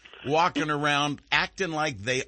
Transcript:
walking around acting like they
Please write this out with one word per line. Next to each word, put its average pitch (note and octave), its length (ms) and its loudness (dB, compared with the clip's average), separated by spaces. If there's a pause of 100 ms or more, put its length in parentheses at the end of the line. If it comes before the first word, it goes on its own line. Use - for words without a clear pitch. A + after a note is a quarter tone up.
(260)
walking D3+ 440 2
around D3 600 0
acting E3+ 400 0
like D3+ 280 -2
they B2+ 300 -2